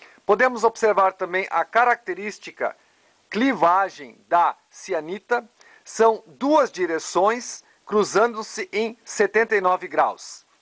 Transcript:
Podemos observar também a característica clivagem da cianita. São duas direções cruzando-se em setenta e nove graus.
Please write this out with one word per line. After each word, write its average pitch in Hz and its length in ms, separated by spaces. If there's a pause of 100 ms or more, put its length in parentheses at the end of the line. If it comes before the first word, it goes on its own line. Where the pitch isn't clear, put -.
(240)
Podemos 233 400
observar 202 480
também 185 380
a 165 160
característica 202 1080 (540)
clivagem 180 960
da 165 300 (140)
cianita. 190 760 (380)
São 220 420
duas 277 460
direções 185 920 (220)
cruzando-se 214 880
em 220 320
setenta 214 500
e 202 60
nove 185 260
graus. 139 600 (160)